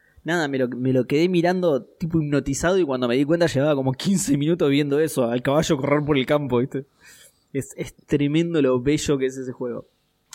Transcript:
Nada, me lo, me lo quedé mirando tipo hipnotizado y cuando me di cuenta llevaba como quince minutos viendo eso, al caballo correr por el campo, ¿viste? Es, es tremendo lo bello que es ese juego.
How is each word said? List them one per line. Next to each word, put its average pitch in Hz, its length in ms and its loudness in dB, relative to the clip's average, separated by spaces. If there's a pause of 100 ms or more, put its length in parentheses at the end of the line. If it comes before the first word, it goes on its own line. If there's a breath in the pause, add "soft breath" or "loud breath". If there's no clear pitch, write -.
(260 soft breath)
Nada, 160 240 -2
me 135 80 -2
lo, 127 100 0
me 123 240 -2
lo 127 160 2
quedé 160 220 2
mirando 175 540 2
tipo 160 380 -4
hipnotizado 143 560 0
y 185 80 2
cuando 127 220 -2
me 120 80 0
di 143 80 2
cuenta 170 240 2
llevaba 143 280 0
como 131 180 0
quince 190 440 0
minutos 156 320 0
viendo 143 300 2
eso, 147 240 0
al 120 180 0
caballo 151 360 0
correr 143 260 0
por 143 140 0
el 127 80 0
campo, 143 340 0
¿viste? 135 240 -4 (680 loud breath)
Es, 135 240 -6
es - 180 -12
tremendo 156 680 0
lo 127 200 2
bello 143 360 0
que 131 100 0
es 131 100 -8
ese 127 160 -8
juego. 120 340 -8 (480)